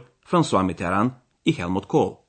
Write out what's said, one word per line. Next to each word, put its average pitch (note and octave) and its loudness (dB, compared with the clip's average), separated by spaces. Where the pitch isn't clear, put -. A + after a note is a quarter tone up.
Франсуа D3 2
Митеран F#2+ -2
и - 2
Хелмут F#2 -4
Кол. B2 0